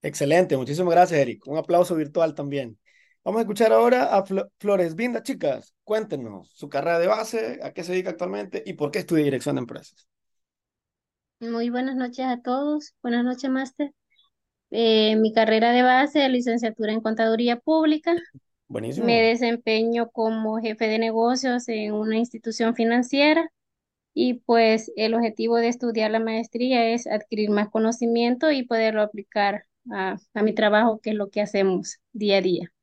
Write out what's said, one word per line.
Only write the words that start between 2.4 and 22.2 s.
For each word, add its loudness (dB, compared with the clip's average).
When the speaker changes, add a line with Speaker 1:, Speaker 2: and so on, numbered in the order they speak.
Speaker 1:
Vamos -2
a 0
escuchar 2
ahora 4
a 2
Flo-, -4
Flores 0
Vinda. -4
Chicas, -6
cuéntenos -6
su -14
carrera 0
de 2
base, -2
a -10
qué -10
se -8
dedica -2
actualmente -8
y -10
por -4
qué -4
estudia 0
dirección -2
de -4
empresas. -16
Speaker 2:
Muy -4
buenas -4
noches -6
a -4
todos. -4
Buenas -2
noches, -4
máster. -4
Eh, 4
mi 2
carrera 4
de 4
base 4
es 2
licenciatura -2
en -2
Contaduría 0
Pública. 2
Speaker 1:
Buenísimo. -6
Speaker 2:
Me 4
desempeño 0
como -2
jefe -4
de 0
negocios 0
en -4
una -2
institución -2